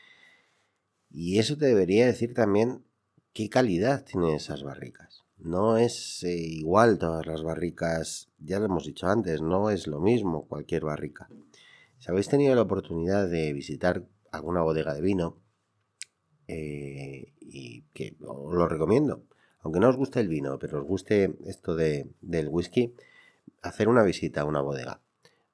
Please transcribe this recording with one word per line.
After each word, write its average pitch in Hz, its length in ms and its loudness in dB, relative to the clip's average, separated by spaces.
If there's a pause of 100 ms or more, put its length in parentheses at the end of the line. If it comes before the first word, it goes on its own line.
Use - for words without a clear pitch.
(1120)
Y 87 280 -2
eso 120 200 0
te 147 80 2
debería 107 400 6
decir 117 260 0
también 113 500 2 (520)
qué 107 160 -4
calidad 123 560 0
tienen 85 240 0
esas 73 320 -4
barricas. - 640 -16 (120)
No 95 400 0
es, - 480 -2
eh, 87 100 -2
igual 85 640 4
todas 80 280 -2
las 80 160 -6
barricas, 80 960 -4
ya 82 200 -6
lo 104 60 0
hemos 87 220 -2
dicho 76 200 -8
antes, 87 360 0
no 92 260 2
es 101 180 -2
lo 76 140 -6
mismo 95 460 0
cualquier 78 380 -6
barrica. 76 440 -8 (680)
Si - 120 -12
habéis 92 180 0
tenido 143 260 4
la 123 80 6
oportunidad 92 680 0
de 80 240 -2
visitar 85 540 -2 (260)
alguna 80 300 -2
bodega 78 320 0
de 73 80 -6
vino, 90 400 0 (1040)
eh, 69 920 -10
y - 420 -18 (100)
que - 240 -12 (100)
os 71 280 -8
lo 87 120 4
recomiendo, 87 580 0 (380)
aunque 80 180 0
no 113 80 8
os 127 80 4
guste 131 240 -2
el 104 80 0
vino, 69 300 -4
pero 78 200 -6
os 71 80 -6
guste 95 500 2 (100)
esto - 280 -6
de, 76 360 0 (100)
del 82 280 -2
whisky, 90 460 0 (680)
hacer 104 260 0
una 120 140 6
visita 87 400 0
a - 20 0
una 76 160 0
bodega 69 400 -6 (540)